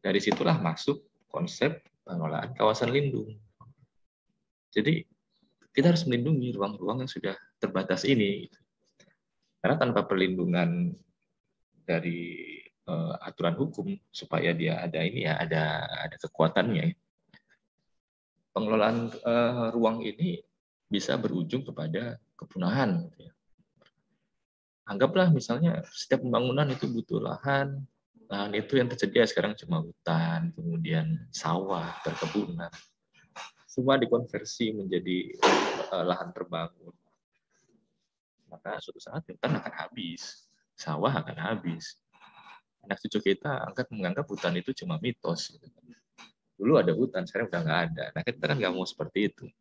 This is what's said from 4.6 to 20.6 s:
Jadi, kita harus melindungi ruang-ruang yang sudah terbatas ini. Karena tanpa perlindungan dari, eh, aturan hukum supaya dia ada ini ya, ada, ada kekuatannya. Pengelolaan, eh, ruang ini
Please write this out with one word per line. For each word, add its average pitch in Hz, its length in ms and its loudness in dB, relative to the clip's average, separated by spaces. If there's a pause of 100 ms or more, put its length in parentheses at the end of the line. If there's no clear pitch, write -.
Jadi, - 320 2 (720)
kita 160 160 8
harus 160 160 2
melindungi 123 480 2
ruang-ruang 104 480 -2
yang - 80 -8
sudah - 240 -6 (240)
terbatas 95 480 0
ini. 101 400 2 (1120)
Karena 143 160 4
tanpa 120 320 2
perlindungan 87 880 2 (880)
dari, 85 640 -4 (400)
eh, 82 320 -2
aturan 85 400 -2
hukum 101 320 -2 (160)
supaya 85 480 0
dia 82 240 0
ada 82 240 -2
ini - 240 -2
ya, 80 80 0
ada, 80 480 0
ada - 320 -8
kekuatannya. 80 800 2 (1600)
Pengelolaan, 110 560 2
eh, 120 540 0 (100)
ruang 113 240 2
ini 170 400 -2 (480)